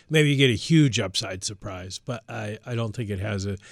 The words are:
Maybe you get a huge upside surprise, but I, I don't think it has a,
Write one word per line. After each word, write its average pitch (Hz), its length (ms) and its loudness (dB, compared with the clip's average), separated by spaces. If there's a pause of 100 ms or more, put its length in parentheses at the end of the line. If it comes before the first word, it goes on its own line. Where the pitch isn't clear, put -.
Maybe 151 220 4
you 143 60 2
get 135 140 6
a 110 40 2
huge 143 440 4
upside 95 460 -4
surprise, 92 540 -10
but - 300 -10
I, 110 360 -8
I 123 100 -8
don't 117 220 -4
think 110 140 -6
it 98 100 -4
has 101 260 -2
a, 98 120 -4 (140)